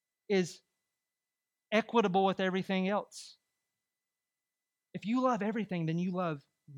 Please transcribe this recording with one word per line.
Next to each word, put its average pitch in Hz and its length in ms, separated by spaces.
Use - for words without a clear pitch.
is 185 320
equitable 208 540
with 190 160
everything 185 480
else. - 480
If 180 120
you 247 160
love 247 200
everything, 196 440
then 165 120
you 180 140
love 170 300